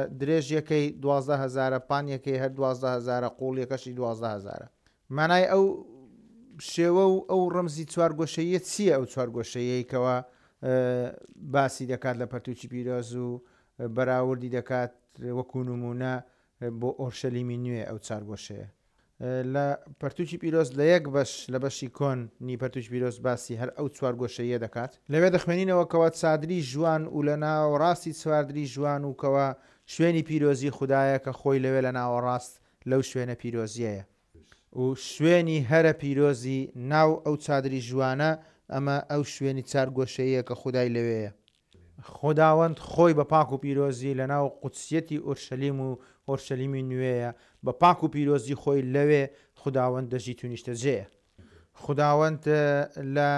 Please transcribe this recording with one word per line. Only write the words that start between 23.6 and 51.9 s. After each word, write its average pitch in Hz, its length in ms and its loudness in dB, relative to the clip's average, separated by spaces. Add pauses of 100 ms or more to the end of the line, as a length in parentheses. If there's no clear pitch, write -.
ئەو 147 200 -6
چوارگۆشەیە 123 720 -2
دەکات. 117 320 -8 (180)
لەوێ 165 200 4
دەخوێنینەوە 180 580 2
کەوا 165 220 4
چادری 160 520 0
جوان 156 440 0
و 143 180 -6
لە 147 120 2
ناوەڕاستی 151 800 2
چادری 147 520 0
جوان 143 380 -2
و 139 100 -4
کەوا 139 340 2 (420)
شوێنی 165 340 4
پیرۆزی 143 460 2
خودایە 135 500 2
کە 135 120 -8
خۆی 139 280 2
لەوێ 131 220 2
لە 127 100 0
ناوەڕاست 123 600 -2 (320)
لەو 131 160 2
شوێنە 123 340 -4
پیرۆزیەیە. 113 680 -4 (680)
و 127 260 -2
شوێنی 165 720 2
هەرە 160 260 6
پیرۆزی 135 680 0 (120)
ناو 151 360 4 (140)
ئەو 151 140 0
چادری 135 440 -2
جوانە، 131 500 0 (380)
ئەمە 139 280 -2 (120)
ئەو 147 140 0
شوێنی 135 400 -4
چارگۆشەیە 131 800 0
کە 123 100 -8
خودای 123 360 0
لەوەیە. 117 420 0 (720)
خوداوەند 156 800 4
خۆی 170 340 6
بە 147 200 2
پاک 156 180 6
و 139 60 -2
پیرۆزی 139 580 -2
لە 131 120 -2
ناو 143 220 2
قودسیەتی 151 720 -4
ئۆرشەلیم 139 600 -4
و 131 180 -4 (280)
ئۆرشەلیمی 135 580 -4
نوێیە. 127 480 -2 (320)
بە 123 80 -2
پاک 175 320 6
و 156 40 4
پیرۆزی 139 480 0
خۆی 139 260 0
لەوێ 143 420 4 (320)
خوداوەند 127 540 -2
دەژیت 123 320 -6
و 123 60 -8
نیشتەجێیە. 120 580 -4 (640)
خوداوەند، 147 720 2